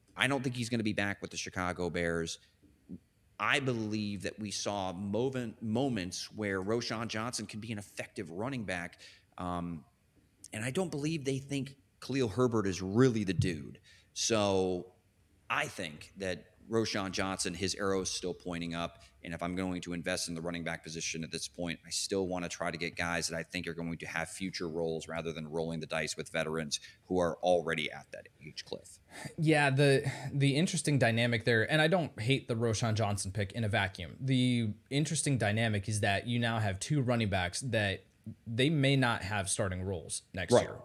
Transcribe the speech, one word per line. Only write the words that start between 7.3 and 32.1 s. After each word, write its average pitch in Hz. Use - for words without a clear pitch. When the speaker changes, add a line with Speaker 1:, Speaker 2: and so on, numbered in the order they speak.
Speaker 1:
can 110
be 110
an 104
effective 101
running 113
back. 87
Um, 87
and 110
I 127
don't 170
believe 151
they 135
think 139
Khalil 127
Herbert 113
is 90
really 110
the 92
dude. 80
So 95
I 147
think 82
that 92
Roschon 110
Johnson, 95
his 90
arrow 98
is 90
still 90
pointing 85
up. 85
And 85
if 82
I'm 87
going 90
to 87
invest 87
in 85
the 82
running 85
back 82
position 80
at 80
this -
point, 85
I -
still 95
wanna 90
try 85
to 82
get 80
guys 85
that 82
I 82
think 85
are 85
going 85
to 78
have 80
future 92
roles 80
rather 82
than 78
rolling 82
the 78
dice 80
with 67
veterans 78
who 92
are 85
already 82
at 71
that -
age -
cliff. -
Speaker 2:
Yeah, 147
the, 139
the 139
interesting 156
dynamic 117
there, 113
and 156
I 156
don't 175